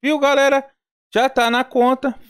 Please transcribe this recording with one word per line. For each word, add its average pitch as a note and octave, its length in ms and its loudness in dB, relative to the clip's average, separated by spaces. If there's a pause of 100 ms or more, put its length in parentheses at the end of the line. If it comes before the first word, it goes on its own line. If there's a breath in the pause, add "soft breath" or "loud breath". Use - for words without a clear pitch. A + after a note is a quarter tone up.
Viu, D4 160 -2
galera? C#4 500 0 (460)
Já B3+ 160 0
tá A#3+ 180 0
na A#3+ 160 -2
conta. B3+ 480 0 (180)